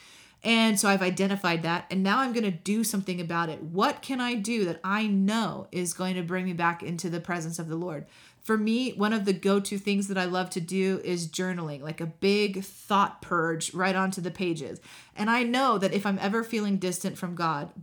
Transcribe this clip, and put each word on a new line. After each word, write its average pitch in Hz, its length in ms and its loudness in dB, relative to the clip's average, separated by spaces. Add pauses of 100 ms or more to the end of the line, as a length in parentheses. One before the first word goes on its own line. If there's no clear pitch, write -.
(440)
And 220 360 4
so 208 100 4
I've 196 120 4
identified 185 600 2
that, 170 260 -2
and 190 140 0
now 202 160 4
I'm 254 140 0
gonna 220 180 0
do 208 320 0
something 190 360 -2
about 170 300 -2
it. - 140 -8
What 190 380 0
can 262 200 -4
I 240 140 0
do 214 300 0
that 170 180 -2
I 208 240 0
know 196 640 2
is 175 220 -2
going 185 220 -2
to 180 60 -2
bring 185 240 -2
me 185 80 -2
back 170 300 0
into 170 260 -4
the 170 120 -4
presence 170 380 -6
of 160 80 -8
the 160 100 -4
Lord? 165 280 -6 (360)
For 220 160 0
me, 226 340 0
one 208 220 2
of 214 100 0
the 196 80 2
go-to 196 460 2
things 202 320 0
that 190 80 -2
I 185 80 2
love 180 240 0
to 190 100 -6
do 190 460 0
is 170 240 -2
journaling, 170 520 -4
like 156 200 -8
a 170 40 -2
big 196 560 2
thought - 600 0
purge 165 520 0
right 185 220 2
onto 190 240 0
the 175 120 -4
pages. 165 500 -4 (340)
And 202 140 0
I 240 140 2
know 240 340 4
that 190 160 2
if 202 120 0
I'm 196 140 0
ever 226 240 0
feeling 208 320 0
distant 185 420 -2
from 175 180 -6
God, 160 360 -2 (120)